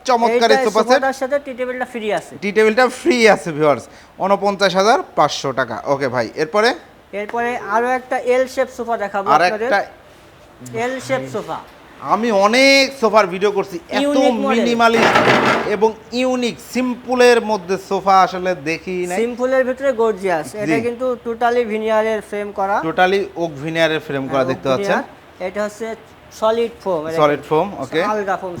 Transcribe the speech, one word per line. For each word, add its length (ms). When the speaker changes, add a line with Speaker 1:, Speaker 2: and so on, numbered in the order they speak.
Speaker 1:
চমৎকার 460
এই 60
Speaker 2:
এইটা 80
Speaker 1:
সোফা 180
সেট। 40
Speaker 2:
সোফাটার 260
সাথে 320
টি 80
টেবিলটা 320
ফ্রি 280
আছে। 280
Speaker 1:
টি 100
টেবিলটা 340
ফ্রি 160
আছে 220
ভিউয়ার্স, 320
ঊনপঞ্চাশ 560
হাজার 240
পাঁচশো 340
টাকা। 160
ওকে 220
ভাই, 280
এরপরে? 360
Speaker 2:
এরপরে 460
আরো 300
একটা 320
এল 280
শেপ 200
সোফা 200
দেখাবো 320
Speaker 1:
আর 120
Speaker 2:
আপনাদের। 260
Speaker 1:
একটা 120
Speaker 2:
এল 240
শেপ 140
সোফা। 240
Speaker 1:
আমি 300
অনেক 520
সোফার 260
ভিডিও 240
করছি, 280
এত 120
Speaker 2:
ইউনিক 320
মডেল। 260
Speaker 1:
মিনিমালিস্ট 560
এবং 180
ইউনিক, 440
সিম্পলের 680
মধ্যে 360
সোফা 320
আসলে 340
দেখি 540
নাই। 120
Speaker 2:
সিম্পলের 460
ভিতরে 240
গর্জিয়াস। 600
Speaker 1:
জি। 60
Speaker 2:
এটা 220
কিন্তু 260
totally 380
ভিনিয়ারের 560
ফ্রেম 220
করা। 360
Speaker 1:
Totally 340
ওক 160
ভিনিয়ারের 340
ফ্রেম 280
করা 80
Speaker 2:
হ্যাঁ, 160
Speaker 1:
দেখতে 180
Speaker 2:
ওক 80
Speaker 1:
পাচ্ছেন। 220
Speaker 2:
ভিনিয়ার। 480
এটা 180
হচ্ছে 300
সলিড 320
ফোম, 240
এটা 100
Speaker 1:
সলিড 120
Speaker 2:
কিন্তু 200
Speaker 1:
ফোম, 180
ওকে। 200
Speaker 2:
আলগা 380
ফোম, 180